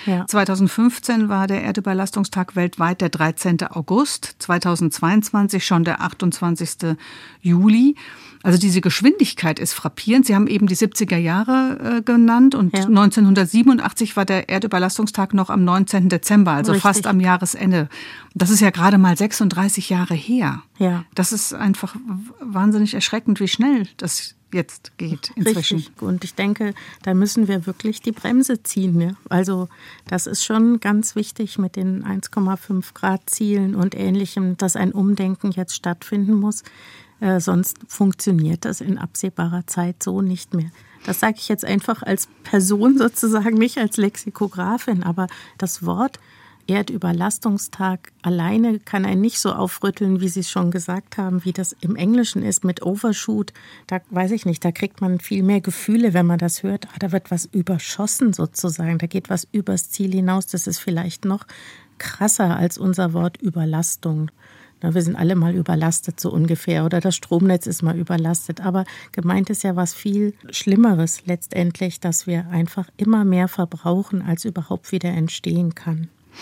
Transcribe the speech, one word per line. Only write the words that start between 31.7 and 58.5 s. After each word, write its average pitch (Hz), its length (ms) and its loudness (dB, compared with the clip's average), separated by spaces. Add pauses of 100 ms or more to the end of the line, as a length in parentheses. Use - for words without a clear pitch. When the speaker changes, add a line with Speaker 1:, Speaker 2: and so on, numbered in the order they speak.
Speaker 1:
den 190 260 -4
eins 196 260 -6
Komma 190 280 0
fünf - 360 -6
Grad - 360 -2
Zielen 202 440 0
und 190 220 0
Ähnlichem, 190 600 -2
dass 190 180 -2
ein 190 160 0
Umdenken 196 600 0
jetzt 180 240 -6
stattfinden 202 580 -2
muss. 208 300 0 (560)
Äh, 185 200 2
sonst 180 380 0 (100)
funktioniert 170 800 0
das - 160 -6
in - 160 -4
absehbarer 175 680 -4
Zeit 175 380 -4
so 190 180 -4
nicht 185 320 -4
mehr. 165 180 -2 (340)
Das 190 160 -4
sage 214 160 0
ich - 100 -12
jetzt 208 160 -2
einfach 202 400 -2
als - 240 -2 (160)
Person 208 540 4
sozusagen, 226 600 2
nicht 240 200 2
als 220 180 -2
Lexikografin, 196 1080 -2
aber 180 240 -2 (300)
das 180 280 -6
Wort 190 340 -2 (480)
Erdüberlastungstag 190 1400 -2 (100)
alleine 202 580 0
kann 196 260 -4
einen 190 160 0
nicht 226 180 0
so - 140 -2
aufrütteln, 190 680 -2
wie 190 60 0
Sie 180 140 -4
es - 80 -8
schon 175 220 0
gesagt 180 460 -8
haben, 185 280 -4
wie 185 80 -2
das 185 260 -6
im 185 160 -4
Englischen 226 460 0
ist 196 240 -2
mit 180 160 -2
Overshoot. 208 720 -4 (340)
Da 185 120 -4 (100)
weiß 185 220 0
ich 226 140 -4
nicht, 170 200 -2
da 170 60 2
kriegt - 280 -6
man 185 200 0
viel 196 240 -4
mehr 196 180 2
Gefühle, 214 520 0
wenn 180 120 4
man 170 140 2
das 170 240 -4
hört. 196 240 -6
Ah, - 120 -18
da 190 120 -4
wird - 200 -2
was 175 140 -4
überschossen 196 880 -2
sozusagen, 165 640 -2